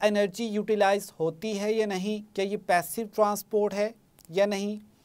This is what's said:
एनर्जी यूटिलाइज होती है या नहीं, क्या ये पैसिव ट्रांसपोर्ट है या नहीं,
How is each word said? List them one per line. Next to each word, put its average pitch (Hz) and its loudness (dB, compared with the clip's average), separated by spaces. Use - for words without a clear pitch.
एनर्जी 208 2
यूटिलाइज 208 2
होती 160 -4
है 208 -2
या 220 2
नहीं, 208 -4
क्या 196 0
ये 202 -4
पैसिव 202 -2
ट्रांसपोर्ट 208 0
है 208 -2
या 190 4
नहीं, 208 -2